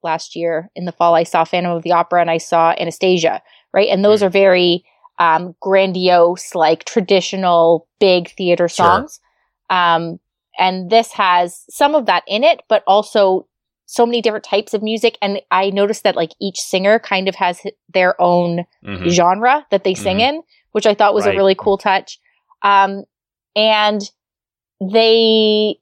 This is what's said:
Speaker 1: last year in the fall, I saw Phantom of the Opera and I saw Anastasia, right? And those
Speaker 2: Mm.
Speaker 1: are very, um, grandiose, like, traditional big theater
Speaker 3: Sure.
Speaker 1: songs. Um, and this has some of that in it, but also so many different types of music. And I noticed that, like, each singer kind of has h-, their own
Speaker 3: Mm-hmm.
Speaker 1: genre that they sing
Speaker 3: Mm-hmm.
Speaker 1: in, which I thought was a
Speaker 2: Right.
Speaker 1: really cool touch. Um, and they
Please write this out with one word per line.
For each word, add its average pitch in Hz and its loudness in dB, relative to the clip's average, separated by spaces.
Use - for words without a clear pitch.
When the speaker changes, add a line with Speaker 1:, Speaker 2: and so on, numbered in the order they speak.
Speaker 1:
last 160 -8
year 165 -6
in 175 -10
the 165 -8
fall, 170 2
I 170 2
saw 165 0
Phantom 180 -4
of 170 -6
the 175 -2
Opera 175 0
and 170 0
I 165 -2
saw 165 0
Anastasia, 170 -2
right? - 0
And 196 -2
those 214 4
Speaker 2:
Mm. 196 0
Speaker 1:
are 185 0
very, 180 2
um, 170 0
grandiose, 185 0
like, 160 0
traditional 180 0
big 180 2
theater 175 0
Speaker 3:
Sure. 175 0
Speaker 1:
songs. 190 -2
Um, 170 -2
and 185 -4
this 226 2
has 180 0
some 294 0
of 269 0
that 180 -2
in 214 -4
it, 320 0
but 214 2
also 196 2
so - 0
many 233 -2
different 214 -4
types 214 -4
of 208 -4
music. 220 -2
And 202 -4
I 190 0
noticed 202 -2
that, 185 0
like, 165 -4
each 196 -8
singer 196 0
kind 190 -4
of 185 -8
has 180 -4
h-, 190 -10
their 180 2
own 175 0
Speaker 3:
Mm-hmm. 101 -6
Speaker 1:
genre 208 0
that 196 -2
they 190 -2
sing 190 -4
Speaker 3:
Mm-hmm. 269 0
Speaker 1:
in, 330 -16
which 208 -2
I 208 2
thought 208 0
was 208 0
a 202 2
Speaker 2:
Right. 196 -2
Speaker 1:
really 196 2
cool 196 -2
touch. - -4
Um, 196 0
and 214 0
they 220 2